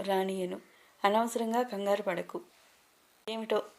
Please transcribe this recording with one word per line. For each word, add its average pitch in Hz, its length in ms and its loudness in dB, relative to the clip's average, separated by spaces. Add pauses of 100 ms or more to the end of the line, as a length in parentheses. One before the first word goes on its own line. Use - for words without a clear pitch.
రానియను. 190 580 0 (440)
అనవసరంగా 226 580 2
కంగారు 202 400 0
పడకు." 175 380 -4 (880)
ఏమిటో 220 340 0 (160)